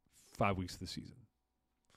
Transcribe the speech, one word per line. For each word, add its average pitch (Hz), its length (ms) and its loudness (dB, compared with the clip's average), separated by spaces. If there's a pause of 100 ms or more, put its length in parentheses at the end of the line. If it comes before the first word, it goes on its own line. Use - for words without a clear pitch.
(380)
five 101 200 6
weeks 92 180 -2
of - 60 -16
the 92 60 -6
season. - 280 -8 (800)